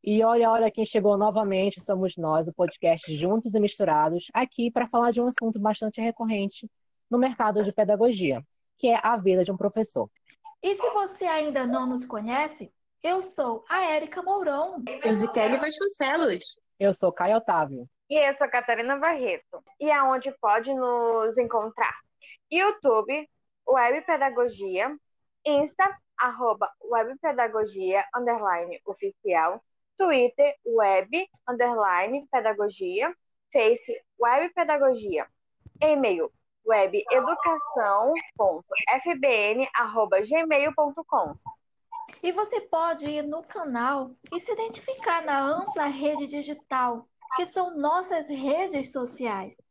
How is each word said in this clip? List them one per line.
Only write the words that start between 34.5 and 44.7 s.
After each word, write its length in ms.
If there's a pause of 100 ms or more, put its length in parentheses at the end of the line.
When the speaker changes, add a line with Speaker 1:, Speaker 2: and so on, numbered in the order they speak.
Speaker 4:
Pedagogia, 720 (540)
e-mail, 500 (360)
webeducação 1500 (240)
ponto 300 (220)
F 260
B 120
N 480
arroba 460
gmail 540
ponto 300
com. 300 (880)
Speaker 2:
E 100
você 280
pode 480
ir 140
no 200
canal 680 (220)
e 80
se 120
identificar 720